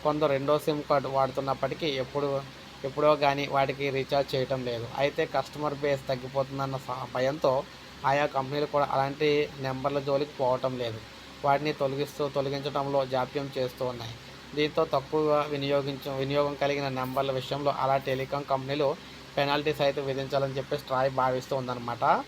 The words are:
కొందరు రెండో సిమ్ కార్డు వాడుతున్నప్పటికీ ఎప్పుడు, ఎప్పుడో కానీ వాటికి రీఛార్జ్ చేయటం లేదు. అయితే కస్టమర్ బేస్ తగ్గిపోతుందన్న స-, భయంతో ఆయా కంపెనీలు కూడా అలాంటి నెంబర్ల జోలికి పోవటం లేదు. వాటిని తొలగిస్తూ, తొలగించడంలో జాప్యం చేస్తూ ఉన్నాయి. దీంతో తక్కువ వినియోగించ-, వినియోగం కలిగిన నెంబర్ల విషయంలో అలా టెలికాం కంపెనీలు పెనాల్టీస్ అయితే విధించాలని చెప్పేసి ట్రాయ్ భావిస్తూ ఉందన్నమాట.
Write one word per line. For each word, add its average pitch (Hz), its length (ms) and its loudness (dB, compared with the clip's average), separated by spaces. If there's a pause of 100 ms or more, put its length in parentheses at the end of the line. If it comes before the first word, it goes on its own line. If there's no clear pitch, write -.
కొందరు 151 280 4
రెండో 139 280 4
సిమ్ 147 300 0
కార్డు 135 200 4
వాడుతున్నప్పటికీ 135 800 0 (140)
ఎప్పుడు, 143 260 -2 (560)
ఎప్పుడో 147 300 4
కానీ 143 320 2
వాటికి 139 420 2
రీఛార్జ్ 135 460 0
చేయటం 131 300 0
లేదు. 117 200 -4 (120)
అయితే 143 280 2
కస్టమర్ 143 580 -2
బేస్ 139 260 2
తగ్గిపోతుందన్న 135 680 -2
స-, 127 360 -6
భయంతో 131 400 2 (520)
ఆయా 143 200 4
కంపెనీలు 143 500 -2
కూడా 143 180 4
అలాంటి 139 360 2 (320)
నెంబర్ల 135 460 0
జోలికి 143 340 0
పోవటం 127 360 2
లేదు. 113 220 -4 (440)
వాటిని 143 300 4
తొలగిస్తూ, 139 500 -2 (120)
తొలగించడంలో 139 680 0
జాప్యం 131 420 -2 (100)
చేస్తూ 127 280 -2
ఉన్నాయి. 117 280 -6 (420)
దీంతో 151 260 2 (120)
తక్కువ 147 440 2 (140)
వినియోగించ-, 139 680 0
వినియోగం 143 360 2
కలిగిన 143 320 0 (120)
నెంబర్ల 131 400 0
విషయంలో 143 320 0 (120)
అలా 135 140 4 (100)
టెలికాం 135 440 -2
కంపెనీలు 135 380 0 (440)
పెనాల్టీస్ 143 480 2
అయితే 143 200 2
విధించాలని 135 560 0
చెప్పేసి 139 320 -4
ట్రాయ్ 131 220 2 (100)
భావిస్తూ 131 400 0
ఉందన్నమాట. 123 420 -4 (240)